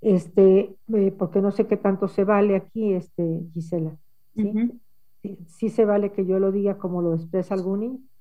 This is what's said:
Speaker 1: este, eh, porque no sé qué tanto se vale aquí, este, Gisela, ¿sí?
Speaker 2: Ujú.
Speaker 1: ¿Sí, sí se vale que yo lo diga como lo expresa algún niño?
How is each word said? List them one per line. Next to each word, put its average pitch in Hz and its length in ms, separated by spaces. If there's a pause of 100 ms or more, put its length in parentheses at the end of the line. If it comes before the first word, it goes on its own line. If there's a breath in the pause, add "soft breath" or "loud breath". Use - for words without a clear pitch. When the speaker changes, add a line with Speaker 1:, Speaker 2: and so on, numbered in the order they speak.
Speaker 1:
este, 190 760 (160)
eh, 196 240
porque 190 240
no 196 100
sé 208 160
qué 202 100
tanto 196 300
se 196 160
vale 202 320
aquí, 202 380
este, 170 480 (120)
Gisela, 160 440 (380)
¿sí? 208 140
Speaker 2:
Ujú. 220 300 (420)
Speaker 1:
¿Sí, 196 160 (100)
sí - 220
se 220 140
vale 208 280
que 196 140
yo 190 140
lo 196 120
diga 196 260
como 180 240
lo 165 140
expresa 180 400
algún 190 240
niño? 254 200 (220)